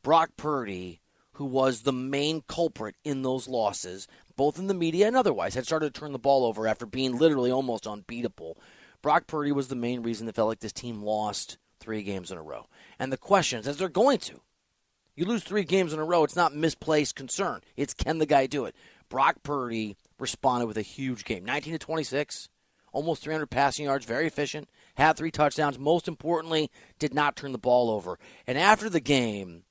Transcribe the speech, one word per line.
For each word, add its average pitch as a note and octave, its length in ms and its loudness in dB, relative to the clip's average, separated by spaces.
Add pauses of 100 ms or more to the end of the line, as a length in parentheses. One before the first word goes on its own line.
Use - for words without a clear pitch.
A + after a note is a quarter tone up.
Brock E3 340 6
Purdy, G2+ 640 -4 (320)
who C#3+ 120 -8
was C3 360 2
the C3 120 0
main C#3 540 -2
culprit A2 460 -2 (100)
in C3+ 200 -4
those C3 240 -2
losses, G2 600 -4 (280)
both C#3+ 240 2
in F#3+ 80 -4
the G3 80 2
media E3+ 320 4
and A#3+ 80 0
otherwise, A2+ 400 2
had - 100 -4
started D3+ 260 0
to - 80 -16
turn D3 120 -10
the C3 80 -8
ball C3+ 260 4
over A2 220 0
after A2 180 -2
being B2+ 320 -2
literally C#3 320 4
almost B2+ 380 -2
unbeatable. G#2 720 -10 (420)
Brock D#3 240 4
Purdy D3 260 -2
was C3+ 180 -2
the C3+ 60 -6
main A#2+ 280 -4
reason A2+ 240 -4
that G#2+ 80 -10
felt A2 140 2
like A2+ 100 -4
this G#2+ 120 -8
team A#2 300 -10
lost G#2+ 560 -4 (220)
three A2 240 -6
games F#2+ 280 -8
in F2+ 60 -10
a D#2+ 60 -14
row. C#2 240 -12 (320)
And C3 120 -4
the C3 60 -4
questions, C3+ 500 2
as C#3+ 100 -4
they're F3+ 120 -2
going A#3+ 300 4
to, - 220 -12 (720)
you D#3+ 100 -2
lose G#3+ 180 -2
three G3+ 200 0
games E3 300 2
in D#3 60 -6
a D#3 60 -2
row, E3+ 180 4
it's - 120 0
not E3 180 4
misplaced D3+ 640 2
concern. C3+ 460 -4 (140)
It's, C#3+ 200 -4
can D#3+ 240 -2
the D#3 80 2
guy C#3 180 6
do C3+ 200 -4
it? - 100 -10 (340)
Brock C3+ 320 2
Purdy A2+ 560 -4 (220)
responded B2 480 0
with G#2+ 100 -4
a G#2+ 60 -2
huge C3 420 -8
game. F#2+ 180 -6
Nineteen C#3+ 300 -4
to D#3 60 -6
twenty-six, D3+ 680 -4 (420)
almost D3+ 320 -4
three D#3 100 -6
hundred D#3 160 -4
passing C#3 360 0
yards, C3+ 200 -2
very B2+ 220 -2
efficient, D3 400 -4 (280)
had D#3 200 4
three D#3+ 160 -6
touchdowns, D3 480 0
most D#3+ 300 2
importantly, D#3+ 600 -2 (300)
did C#3+ 140 -2
not D3 240 2
turn C#3 160 -8
the A#2 40 -6
ball B2 320 4
over. F2+ 300 -4 (260)
And B2+ 120 -2
after G#3+ 320 4
the E3+ 100 0
game G#2+ 720 0